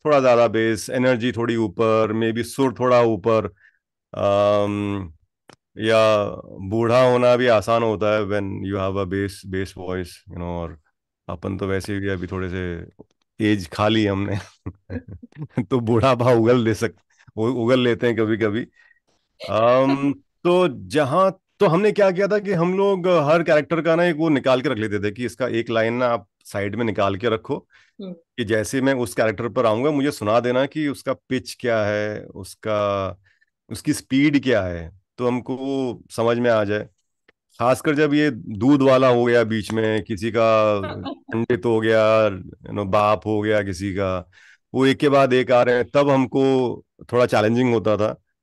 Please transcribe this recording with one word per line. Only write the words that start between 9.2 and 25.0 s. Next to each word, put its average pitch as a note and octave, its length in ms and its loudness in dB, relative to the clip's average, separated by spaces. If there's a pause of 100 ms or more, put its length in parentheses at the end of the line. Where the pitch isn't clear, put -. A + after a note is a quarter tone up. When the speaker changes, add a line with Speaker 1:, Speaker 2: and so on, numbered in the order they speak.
Speaker 1:
bass F#2+ 300 -8
voice, F#2 180 -6
you - 280 -20
know, F2 100 -12
और E2+ 380 -8 (500)
अपन G2 280 -8
तो G2+ 100 -6
वैसे G2 320 -6
भी G2 100 -6
अभी F#2 180 -6
थोड़े F#2 220 -6
से F2 360 -8 (560)
एज G#2+ 260 0
खा - 200 0
ली A2 180 2
हमने, G2 320 -2 (300)
<laughs> - 960 -10
तो C3 160 -2
बुढ़ापा A#2+ 540 2
उगल A#2 320 4
दे A2 80 2
सक-, G#2+ 240 -6 (400)
उ-, G#2+ 40 -4
उगल B2 380 0
लेते B2 280 0
हैं A#2 80 0
कभी-कभी। A2 520 -2 (840)
अम, C3 640 2
तो E3+ 760 -2
जहाँ, D3+ 540 0 (180)
तो G3+ 60 4
हमने F#3+ 260 4
क्या G3 200 4
किया F#3+ 160 0
था G#3 120 0
कि G3+ 120 -6
हम F3+ 260 0
लोग G3 300 0
हर E3 360 2
कैरेक्टर D#3+ 380 0
का E3 140 2
ना E3+ 100 2
एक E3+ 100 0
वो D#3+ 140 0
निकाल C3 320 2
के C#3+ 80 -2
रख B2 80 -4
लेते G#2 220 -4
थे G#2 120 -4